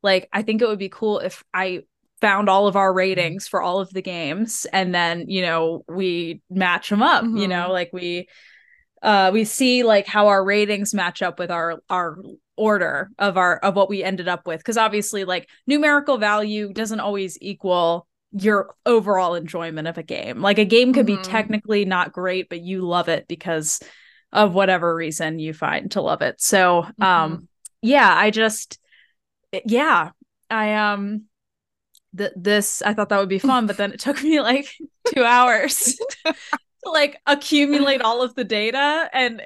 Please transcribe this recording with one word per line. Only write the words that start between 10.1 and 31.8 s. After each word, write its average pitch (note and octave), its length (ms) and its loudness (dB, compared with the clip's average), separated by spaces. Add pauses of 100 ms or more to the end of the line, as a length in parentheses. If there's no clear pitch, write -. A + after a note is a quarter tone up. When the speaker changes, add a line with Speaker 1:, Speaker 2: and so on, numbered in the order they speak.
Speaker 1:
our G3 180 4
ratings G3+ 500 0
match F3+ 280 -4
up F3 160 -4
with F3 140 -6
our, E3 360 -4
our F3 300 -4 (380)
order F#3+ 540 0 (100)
of F#3+ 180 0
our, F3+ 200 2
of F#3+ 180 0
what G3 120 4
we G3 140 -4
ended F3+ 240 -4
up F3+ 220 -4
with." D#3+ 160 -8
'Cause A3+ 120 -2
obviously, G#3 480 0
like, F3+ 240 -4 (200)
numerical D4 500 2
value G#3 540 -2
doesn't G#3+ 280 -6
always G3 400 -6
equal F3 680 -2 (240)
your G3+ 420 0 (100)
overall F#3+ 500 2
enjoyment E3 540 -6
of E3+ 80 -8
a E3 60 -10
game. - 400 -8
Like, G3+ 160 4
a G#3+ 80 4
game B3 260 6
could B3+ 140 4
be G#3 100 0
Speaker 2:
Mm-hmm. F#3+ 140 -10
Speaker 1:
technically G#3+ 560 -2
not F3+ 260 -2
great, F#3 380 -4
but F3 100 -10
you F#3 220 -6
love F3 260 0
it D#3 180 -2
because E3 540 -4 (540)
of G#3 180 4
whatever F3+ 420 2
reason D#3+ 440 -6
you D#3 160 -8
find - 380 -4
to G3 100 -2
love - 180 -2
it. - 180 -4
So, F3+ 480 2 (140)
um, F3 300 2
Speaker 2:
Mm-hmm. E3+ 140 -10 (360)
Speaker 1:
yeah, A3+ 340 6
I G#3 160 4
just, A3 480 -2 (840)
yeah, A#3 460 2 (400)
I, G#3+ 240 0
um, G#3 500 -2 (880)